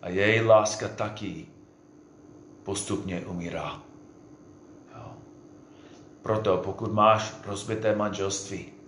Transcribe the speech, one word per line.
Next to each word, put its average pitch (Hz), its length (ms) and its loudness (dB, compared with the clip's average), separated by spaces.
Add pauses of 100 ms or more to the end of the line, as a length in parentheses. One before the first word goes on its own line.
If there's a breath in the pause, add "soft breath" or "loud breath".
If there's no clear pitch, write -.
A 90 60 -8
její 101 320 4
láska 110 480 4
taky 107 580 -8 (1160)
postupně 95 640 -4
umírá. 85 540 -8 (1120)
Jo? 117 180 -16 (1080 loud breath)
Proto, 107 340 2
pokud 98 360 -4
máš 107 420 6 (120)
rozbité 107 500 -2
manželství 98 760 -4 (160)